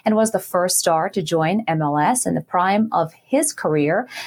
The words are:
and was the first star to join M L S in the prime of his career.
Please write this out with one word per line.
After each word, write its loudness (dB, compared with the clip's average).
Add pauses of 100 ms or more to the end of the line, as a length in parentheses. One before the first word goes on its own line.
and 2
was 2
the -2
first 0
star 2
to -4
join 0
M 0
L 0
S 0
in -2
the -2
prime 0
of -2
his -2
career. 0 (180)